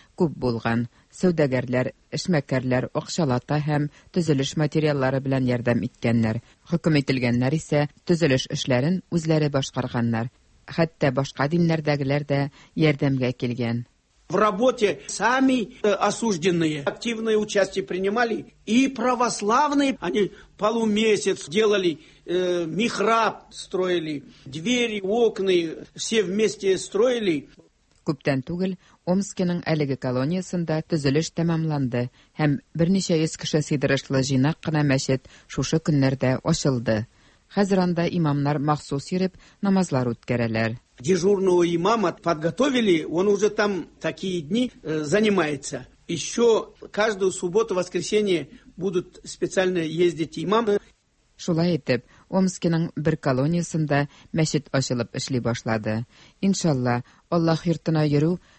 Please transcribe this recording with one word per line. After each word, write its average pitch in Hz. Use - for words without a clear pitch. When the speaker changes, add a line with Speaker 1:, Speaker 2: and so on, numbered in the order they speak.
Speaker 1:
күп 160
булган. 117
Сәүдәгәрләр, 127
эшмәкәрләр 131
акчалата 147
һәм 147
төзелеш 151
материаллары 143
белән 131
ярдәм 120
иткәннәр. 113
Хөкем 160
ителгәннәр 127
исә 147
төзелеш 156
эшләрен 143
үзләре 156
башкарганнар. 123
Хәтта 160
башка 135
диннәрдәгеләр 151
дә 139
ярдәмгә 139
килгән. 120
Speaker 2:
В 165
работе 214
сами, 254
э, 208
осужденные 175
активное 220
участие 202
принимали. 196
И 254
православные, 247
они 180
полумесяц 214
делали, 185
э, 180
михраб 208
строили, 175
двери, 214
окна, 190
все 220
вместе 190
строили. 208
Speaker 1:
Күптән 143
түгел 180
Омскиның 180
әлеге 143
колониясында 156
төзелеш 151
тәмамланды 151
һәм 147
берничә 175
йөз 160
кеше 156
сыйдырышлы 139
җыйнак 135
кына 156
мәчет 135
шушы 151
көннәрдә 135
ачылды. 117
Хәзер 196
анда 175
имамнар 147
махсус 147
йөреп 185
намазлар 180
үткәрәләр. 113
Speaker 2:
Дежурного 180
имама 175
подготовили, 170
он 180
уже 202
там 208
такие 175
дни, 226
э, 156
занимается. 151
Ещё 214
каждую 196
субботу, 196
воскресенье 180
будут 180
специально 185
ездить 160
имамы. 202
Speaker 1:
Шулай 170
итеп, 127
Омскиның 175
бер 156
колониясында 147
мәчет 156
ачылып 127
эшли 123
башлады. 113
Иншалла, 127
Аллаһ 165
йортына 160
йөрү 151